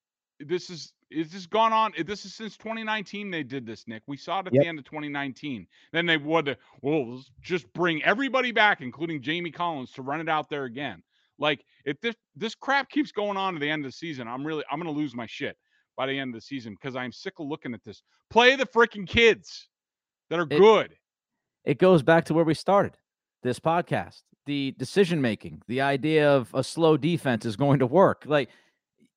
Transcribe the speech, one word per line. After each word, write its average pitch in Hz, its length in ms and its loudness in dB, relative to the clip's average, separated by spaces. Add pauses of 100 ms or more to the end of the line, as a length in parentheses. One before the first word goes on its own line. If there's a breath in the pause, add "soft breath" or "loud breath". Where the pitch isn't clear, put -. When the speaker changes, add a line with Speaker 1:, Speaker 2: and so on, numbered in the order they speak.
(400)
Speaker 1:
this 170 300 -6
is, 156 240 -16 (180)
it 156 220 -6
has 185 120 -14
gone 220 260 0
on. 220 220 0 (120)
This 202 200 -10
is 185 80 -16
since 220 240 -14
twenty 220 260 -10
nineteen 208 460 -8
they 165 140 -6
did 127 220 -10
this, 110 220 -14
Nick. 110 200 -12
We 139 100 -10
saw 175 220 -6
it 185 80 -8
at 147 60 0
Speaker 2:
Yep. 135 100 6
Speaker 1:
the 156 40 0
end 165 120 -8
of 135 60 -18
twenty 151 220 -10
nineteen. 139 600 -10 (260 soft breath)
Then 170 140 0
they 165 100 2
would, 147 400 -2 (240 soft breath)
well, 139 300 -2
let's 131 200 -16 (100)
just - 320 -6
bring 160 300 0
everybody 247 480 0
back, 214 300 4
including 143 400 -6
Jamie 165 300 -4
Collins, 156 400 -6
to - 100 -16
run 139 180 -6
it 160 80 -8
out 156 220 -2
there 143 140 -6
again. 123 400 -10 (340)
Like, 147 260 0 (220)
if 143 160 -6
this, 226 140 -4 (200)
this 202 200 -8
crap 269 340 -2
keeps 285 220 -2
going 208 260 -4
on 190 160 -2
to 156 60 -8
the 143 100 -2
end 151 160 -4
of 127 60 -10
the - 40 -20
season, 135 320 -10
I'm 131 180 -8
really, 156 260 -6
I'm 143 80 -4
gonna 170 120 -6
lose 147 220 -4
my 120 140 -10
shit 117 300 -10 (380)
by 131 120 -4
the 135 100 -4
end 131 160 -6
of 110 80 -14
the - 40 -20
season 117 360 -12
'cause 131 140 -10
I'm 127 160 -8
sick - 280 -14
of 156 80 -10
looking 139 260 -10
at 110 100 -16
this. - 180 -18 (280)
Play 247 260 6
the 269 100 0
frickin' 220 420 0
kids 220 640 2 (600)
that 165 100 -2
are 170 100 -2
Speaker 2:
It 143 80 2
Speaker 1:
good. 196 400 6 (680)
Speaker 2:
it 143 120 2
goes 185 240 8
back 165 240 4
to - 80 -2
where 160 120 4
we 156 100 2
started 185 420 0 (460)
this 123 160 -2
podcast, 156 640 -4 (240)
the 139 300 -4
decision-making, 131 920 0
the 127 140 -2
idea 147 480 4
of 135 240 4
a 135 100 0
slow 160 340 4
defense 135 480 0
is 113 100 -4
going 139 240 4
to 131 60 4
work. 139 400 4
Like, 143 240 0 (680 soft breath)